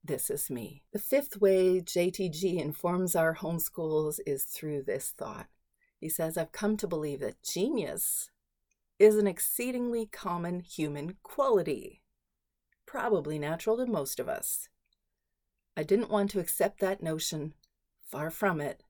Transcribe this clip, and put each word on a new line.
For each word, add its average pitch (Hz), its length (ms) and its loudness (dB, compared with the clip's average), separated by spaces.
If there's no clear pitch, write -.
This 151 260 -4
is - 200 -2
me. 139 420 -8
The 208 80 -4
fifth 277 380 0
way 185 440 6
J 175 300 2
T 185 180 -2
G 175 300 0
informs 175 560 0
our 160 200 4
homeschools 156 920 -2
is 139 180 -2
through 147 380 -6
this - 280 -4
thought. - 380 -12
He 160 100 -8
says, 160 280 -2
"I've 160 140 -4
come 208 260 0
to 196 100 -4
believe 151 340 -2
that - 200 -6
genius - 880 -2
is 214 180 10
an 208 100 4
exceedingly 240 800 -2
common 175 540 -4
human 156 640 -6
quality, 185 800 0
probably 170 520 0
natural 165 400 0
to 254 80 0
most 175 340 -2
of - 80 -4
us. - 400 -6
I 156 60 -2
didn't 202 260 2
want 202 220 2
to 208 80 -2
accept 175 400 0
that 196 240 -2
notion. 156 500 -4
Far 156 300 -8
from 175 280 0
it. 143 300 -6